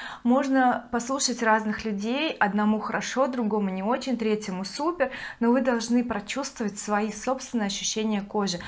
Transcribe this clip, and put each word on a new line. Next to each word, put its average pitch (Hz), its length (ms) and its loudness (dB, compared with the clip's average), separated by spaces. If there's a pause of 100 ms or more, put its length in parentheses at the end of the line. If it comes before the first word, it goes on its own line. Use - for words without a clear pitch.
(260)
можно 262 680 4
послушать 240 500 0
разных 214 440 2
людей, 226 480 -2
одному 208 480 2
хорошо, 214 460 -2
другому 214 420 0
не 185 120 -4
очень, 247 360 -2
третьему 208 480 -2
супер, 294 440 0 (300)
но 233 120 4
вы 262 100 6
должны 240 420 2
прочувствовать 220 760 -4
свои 208 340 0
собственные 240 540 -2
ощущения 214 540 -2
кожи, 202 460 -2